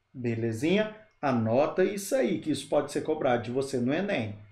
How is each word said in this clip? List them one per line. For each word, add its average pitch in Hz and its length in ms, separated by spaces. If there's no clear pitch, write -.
Belezinha? 120 760
Anota 127 640
isso 202 320
aí, 233 240
que 151 100
isso - 180
pode 147 240
ser 147 100
cobrado 135 420
de 120 80
você 135 260
no 123 160
enem. 160 420